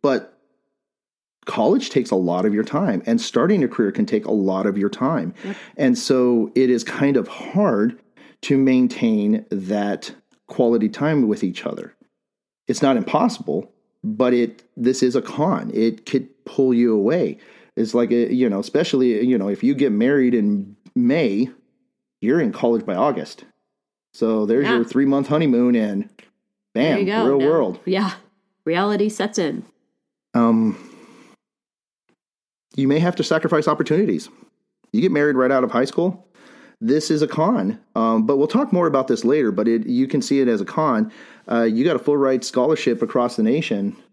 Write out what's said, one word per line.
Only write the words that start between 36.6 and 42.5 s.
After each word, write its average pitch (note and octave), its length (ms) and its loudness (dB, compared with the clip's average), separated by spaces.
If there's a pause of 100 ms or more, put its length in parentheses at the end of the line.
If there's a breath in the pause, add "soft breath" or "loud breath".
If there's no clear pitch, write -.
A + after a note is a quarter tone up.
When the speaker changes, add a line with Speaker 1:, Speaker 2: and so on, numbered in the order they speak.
Speaker 1:
This C#3 300 0
is D3+ 120 2
a D3 60 0
con, C3 500 0 (180)
um, A2+ 280 2
but C#3 120 2
we'll C#3+ 100 2
talk C4+ 260 0
more F3 140 2
about C3+ 220 0
this A#2 160 -2
later, C3 260 2
but G#2 160 -2
it, A2+ 200 0
you B2 200 0
can C3 160 -2
see C#3 180 0
it B2+ 80 2
as A2 120 0
a G2 40 -4
con. A#2 480 -2 (380 loud breath)
Uh, A#2 140 0
you A2+ 200 0
got D#3+ 120 2
a - 20 -2
full D3 180 0
ride C3 280 0
scholarship C3 580 0